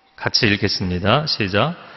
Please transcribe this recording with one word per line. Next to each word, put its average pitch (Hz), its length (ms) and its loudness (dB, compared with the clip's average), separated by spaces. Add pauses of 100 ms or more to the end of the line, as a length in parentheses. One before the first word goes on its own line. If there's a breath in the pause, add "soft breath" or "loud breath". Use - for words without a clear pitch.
(160)
같이 - 320 0
읽겠습니다. 101 760 0
시작. 113 500 0 (220 loud breath)